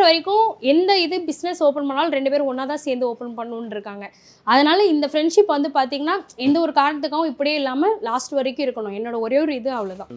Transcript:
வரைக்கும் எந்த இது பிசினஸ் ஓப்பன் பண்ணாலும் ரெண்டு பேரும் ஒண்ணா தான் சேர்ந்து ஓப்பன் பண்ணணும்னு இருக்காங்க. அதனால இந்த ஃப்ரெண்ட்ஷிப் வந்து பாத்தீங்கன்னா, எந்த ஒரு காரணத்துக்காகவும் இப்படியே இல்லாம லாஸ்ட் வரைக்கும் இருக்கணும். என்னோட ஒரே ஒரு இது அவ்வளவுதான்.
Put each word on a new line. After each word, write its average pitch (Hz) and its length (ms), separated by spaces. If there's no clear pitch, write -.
வரைக்கும் 381 540
எந்த 359 400
இது 349 220
பிசினஸ் 339 420
ஓப்பன் 285 240
பண்ணாலும் 285 240
ரெண்டு 269 180
பேரும் 285 220
ஒண்ணா 262 140
தான் 294 200
சேர்ந்து 254 220
ஓப்பன் 233 300
பண்ணணும்னு 233 380
இருக்காங்க. 202 360
அதனால 302 420
இந்த 294 260
ஃப்ரெண்ட்ஷிப் 330 440
வந்து 285 180
பாத்தீங்கன்னா, 285 420
எந்த 285 240
ஒரு 320 120
காரணத்துக்காகவும் 302 600
இப்படியே 294 220
இல்லாம 277 320
லாஸ்ட் 240 300
வரைக்கும் 269 340
இருக்கணும். 214 320
என்னோட 233 220
ஒரே 233 200
ஒரு 302 160
இது 254 160
அவ்வளவுதான். 196 460